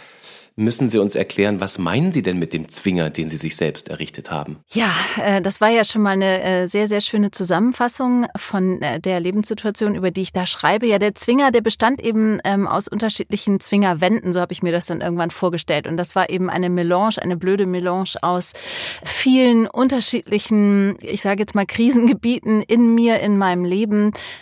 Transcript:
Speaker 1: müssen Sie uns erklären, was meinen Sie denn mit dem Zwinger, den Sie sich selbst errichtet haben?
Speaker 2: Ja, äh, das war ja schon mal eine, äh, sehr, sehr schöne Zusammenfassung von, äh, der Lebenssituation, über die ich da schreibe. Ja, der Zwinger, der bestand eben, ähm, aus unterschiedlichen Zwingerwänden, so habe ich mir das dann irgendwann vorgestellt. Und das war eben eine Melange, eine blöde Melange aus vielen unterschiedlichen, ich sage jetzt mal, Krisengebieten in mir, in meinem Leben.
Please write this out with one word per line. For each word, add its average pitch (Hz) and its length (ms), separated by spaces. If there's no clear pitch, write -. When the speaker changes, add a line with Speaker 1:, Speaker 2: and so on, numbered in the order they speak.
Speaker 1:
müssen 117 320
Sie 107 100
uns 98 180
erklären, 101 440
was 98 180
meinen 110 340
Sie 135 100
denn 92 160
mit 82 140
dem 78 160
Zwinger, 87 420
den 78 180
Sie 78 80
sich 78 200
selbst - 320
errichtet - 420
haben? 76 280
Speaker 2:
Ja, 220 200
äh, 196 220
das 190 180
war 220 100
ja 233 140
schon 214 180
mal 202 80
eine, 190 320
äh, 180 260
sehr, 208 200
sehr 208 120
schöne 208 320
Zusammenfassung 240 920
von, 185 440
äh, 143 200
der 185 180
Lebenssituation, 208 760
über 185 160
die 190 80
ich 185 120
da 180 140
schreibe. 208 400
Ja, 202 140
der 208 160
Zwinger, 269 340
der 233 100
bestand 226 400
eben, 220 440
ähm, 196 240
aus 190 180
unterschiedlichen 202 720
Zwingerwänden, 185 760
so 175 80
habe 180 120
ich - 100
mir 180 80
das 170 160
dann 175 140
irgendwann 170 300
vorgestellt. 170 580
Und 160 80
das 175 180
war 185 160
eben 180 180
eine 180 220
Melange, 180 500
eine 180 160
blöde 190 300
Melange 180 560
aus 180 300
vielen 254 640
unterschiedlichen, 208 1300
ich - 200
sage 202 200
jetzt 214 160
mal, 196 100
Krisengebieten 233 960
in 233 320
mir, 233 260
in 202 180
meinem 180 260
Leben. 208 480